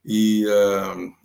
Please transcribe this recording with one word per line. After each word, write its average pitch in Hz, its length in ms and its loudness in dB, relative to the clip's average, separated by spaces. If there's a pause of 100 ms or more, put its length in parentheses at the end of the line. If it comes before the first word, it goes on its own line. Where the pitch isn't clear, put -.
e, 107 420 0
eh, 98 680 0 (120)